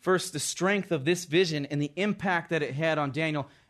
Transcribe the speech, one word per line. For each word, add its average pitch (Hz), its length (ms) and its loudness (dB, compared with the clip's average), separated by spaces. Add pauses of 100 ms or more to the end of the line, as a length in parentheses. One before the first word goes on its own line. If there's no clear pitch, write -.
First, 180 320 2
the 147 80 -4
strength 190 500 0
of 147 140 0
this 175 200 0
vision 156 420 2
and 147 140 -2
the 147 160 -2
impact 190 540 0
that 160 120 0
it 131 120 -4
had 156 240 2
on 143 140 0
Daniel 151 360 -2 (220)